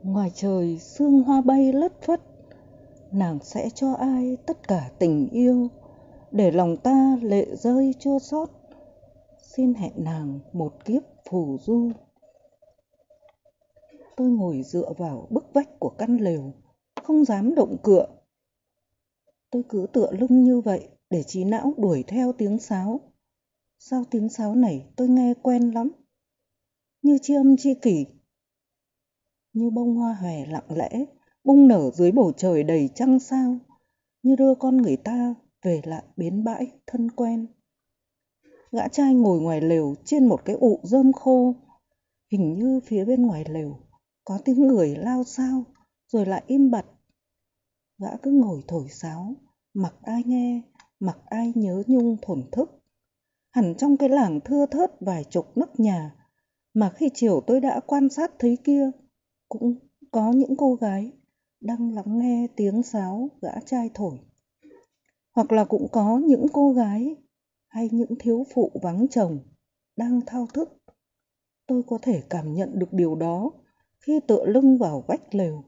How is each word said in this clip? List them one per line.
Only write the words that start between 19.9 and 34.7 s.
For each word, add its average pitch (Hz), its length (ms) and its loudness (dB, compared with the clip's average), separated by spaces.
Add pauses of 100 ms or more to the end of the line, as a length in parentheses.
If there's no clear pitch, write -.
tựa 226 200 0
lưng 247 320 4
như 247 160 4
vậy 208 280 -4 (220)
để 165 120 -2
trí 185 220 -8
não 226 320 -2
đuổi 170 300 0
theo 247 260 -2
tiếng 214 260 -4
sáo. 208 420 -6 (800)
Sao 254 320 -6
tiếng 220 180 -2
sáo 214 260 -6
này 180 420 0
tôi 254 120 -2
nghe 247 340 4
quen 240 280 2
lắm, 233 200 -4 (1120)
như 285 200 6
tri 285 120 0
âm 269 220 8
tri 269 180 0
kỷ, 180 320 0 (1500)
như 233 180 -2
bông 240 260 -2
hoa 233 180 -2
hòe 170 320 -8
lặng 156 220 -10
lẽ 165 360 -4 (400)
bung 277 240 10
nở 160 260 6
dưới 175 180 4
bầu 208 240 4
trời 175 260 0
đầy 151 320 2
trăng 262 260 4
sao, 254 380 -2 (640)
như 254 140 4
đưa 269 180 4
con 262 220 0